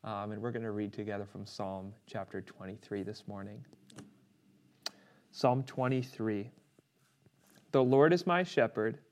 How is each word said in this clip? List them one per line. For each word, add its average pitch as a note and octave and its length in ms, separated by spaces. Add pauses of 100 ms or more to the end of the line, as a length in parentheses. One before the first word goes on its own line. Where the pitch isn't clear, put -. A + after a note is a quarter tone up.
um, G#2+ 280
and G#2+ 80
we're A#2+ 120
gonna A2+ 200
read G#2 220
together G2+ 320
from G2+ 220
Psalm F#2+ 440 (140)
chapter G2 340
twenty-three G2 640
this G2+ 260
morning. G2+ 380 (1700)
Psalm C3 320
twenty-three. B2 880 (1200)
The C3+ 120
Lord C#3 300
is F3 140
my F3+ 160
shepherd A#2 560 (120)